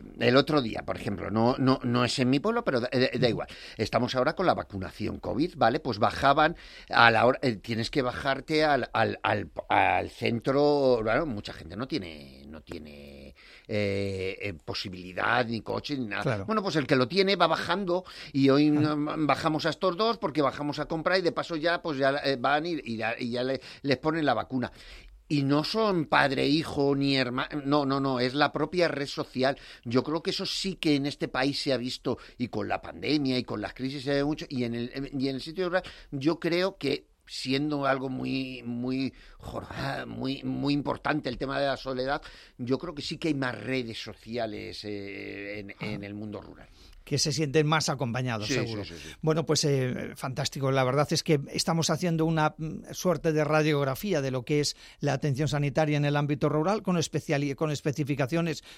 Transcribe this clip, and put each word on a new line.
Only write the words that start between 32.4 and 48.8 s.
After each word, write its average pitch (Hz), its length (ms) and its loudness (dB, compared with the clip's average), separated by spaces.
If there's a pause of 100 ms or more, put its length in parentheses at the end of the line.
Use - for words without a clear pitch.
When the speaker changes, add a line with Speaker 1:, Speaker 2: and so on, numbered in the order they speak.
Speaker 1:
con 104 200 -4
la 95 140 -2
pandemia 127 560 -2
y 123 60 0
con 107 180 -6
las 98 120 -6
crisis 135 300 -8
se 143 100 -2
ve 139 100 2
mucho, 147 260 -2
y 127 140 -2
en 117 120 -2
el, 127 420 -8
y 131 120 0
en 135 60 -4
el 127 60 -8
sitio 165 260 -4
rural 180 160 0 (280)
yo 147 280 0
creo 180 380 0
que, - 300 -4 (180)
siendo 143 600 -2
algo 135 240 0
muy, 131 540 -4
muy 123 500 -2 (260)
jornal-, - 680 -8
muy, 131 360 -6
muy 131 300 0
importante 139 560 -2
el 117 80 -6
tema 135 220 -4
de 139 80 2
la 131 100 0
soledad, 131 440 -4 (360)
yo 127 200 0
creo 170 180 -8
que 143 60 -10
sí - 160 -6
que 165 120 -2
hay 151 40 2
más 127 280 -2
redes 120 400 -4
sociales, 107 800 -8
eh, 101 760 -8
en, 101 120 -12
Speaker 2:
Ajá. - 140 -10
Speaker 1:
en 104 180 -6
el 101 100 -10
mundo 104 280 -10
rural. - 260 -18 (360)
Speaker 2:
Que 147 140 -2
se 147 160 0
sienten 151 340 2
más 156 220 2
acompañados, 120 580 -2
Speaker 1:
Sí, 139 60 0
Speaker 2:
seguro. 110 320 -2